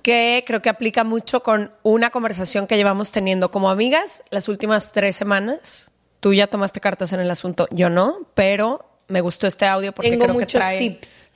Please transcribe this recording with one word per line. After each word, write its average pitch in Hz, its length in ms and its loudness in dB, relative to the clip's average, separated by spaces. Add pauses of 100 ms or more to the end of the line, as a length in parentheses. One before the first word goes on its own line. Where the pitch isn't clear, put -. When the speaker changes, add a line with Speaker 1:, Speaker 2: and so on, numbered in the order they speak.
Speaker 1:
que 240 440 2
creo 233 140 -2
que - 80 -2
aplica 226 360 0
mucho 226 380 -2
con 208 280 0 (120)
una 233 280 4
conversación 202 560 -2
que 220 100 2
llevamos 202 360 2
teniendo 190 380 0
como 190 200 0
amigas 254 580 0
las 196 220 -4
últimas 208 420 -2
tres 202 240 0
semanas. 202 760 -4 (300)
Tú 202 140 4
ya 202 140 4
tomaste 196 320 -4
cartas 185 340 -4
en 185 60 -2
el 180 100 0
asunto, 175 400 -2
yo 175 180 2
no, 226 460 0
pero 208 500 0 (240)
me 185 140 0
gustó 175 240 -2
este 190 180 0
audio 196 280 0
porque 233 180 0
Speaker 2:
Tengo 240 160 4
Speaker 1:
creo - 100 0
que 240 60 0
Speaker 2:
muchos 226 180 0
Speaker 1:
trae, 190 200 0
Speaker 2:
tips. 226 280 -6 (280)